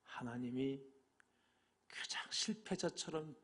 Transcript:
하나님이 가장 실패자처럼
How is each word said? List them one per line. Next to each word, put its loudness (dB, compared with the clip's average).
하나님이 0
가장 -4
실패자처럼 0